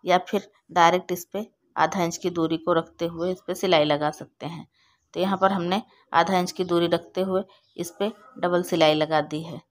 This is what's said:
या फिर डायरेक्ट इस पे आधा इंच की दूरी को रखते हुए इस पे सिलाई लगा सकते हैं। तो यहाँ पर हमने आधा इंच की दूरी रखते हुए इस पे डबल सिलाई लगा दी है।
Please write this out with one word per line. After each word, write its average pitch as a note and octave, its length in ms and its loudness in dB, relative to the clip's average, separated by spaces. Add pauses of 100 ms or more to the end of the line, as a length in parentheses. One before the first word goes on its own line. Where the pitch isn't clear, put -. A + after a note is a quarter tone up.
या F3+ 120 4
फिर F#3+ 320 -4 (220)
डायरेक्ट F3 400 4
इस F3+ 140 -8
पे G#3 200 -8 (300)
आधा E3 280 0
इंच E3+ 140 -2
की F#3 120 -4
दूरी E3 280 -2
को F3 160 0
रखते E3 320 -2
हुए E3+ 260 -4
इस F3+ 160 -8
पे F#3 80 -4
सिलाई F3 300 2
लगा D3+ 260 0
सकते - 340 -16
हैं। D#3+ 220 -12 (460)
तो - 60 -8
यहाँ F#3+ 180 0
पर F#3+ 140 4
हमने F#3+ 300 -2 (320)
आधा F3+ 260 4
इंच F3+ 120 -2
की F#3+ 120 -4
दूरी E3+ 240 2
रखते E3+ 340 -2
हुए F#3+ 220 -2 (340)
इस - 220 -10
पे G#3 120 -2 (280)
डबल F3 240 2
सिलाई D#3+ 300 4
लगा D#3 280 2
दी D3+ 220 -6
है। D#3+ 280 -14